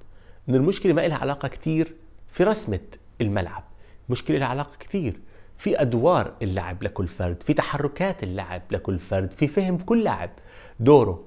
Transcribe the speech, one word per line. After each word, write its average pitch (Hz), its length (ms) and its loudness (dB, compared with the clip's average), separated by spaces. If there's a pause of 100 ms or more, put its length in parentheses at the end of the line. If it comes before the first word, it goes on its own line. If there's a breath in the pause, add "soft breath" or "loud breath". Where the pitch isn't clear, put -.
(480 soft breath)
إن 127 60 4
المشكلة 170 380 4
ما 170 140 2
إلها 156 100 0
علاقة 139 320 -4
كثير 160 460 -2 (340)
في - 160 2
رسمة 208 360 0 (400)
الملعب، 98 440 -2 (440 soft breath)
مشكلة 143 300 0
لها 135 100 0
علاقة 135 320 -6
كثير 151 400 -4 (380 soft breath)
في - 220 0
أدوار 123 520 2 (100)
اللعب 92 400 -4
لكل 101 260 -4
فرد، 87 340 -4
في 147 120 2
تحركات - 680 -2
اللعب 90 480 -6
لكل 95 280 -2
فرد، 95 320 -2
في - 180 0
فهم 185 300 0
كل 226 260 2
لاعب 107 260 -2 (500 loud breath)
دوره 120 460 6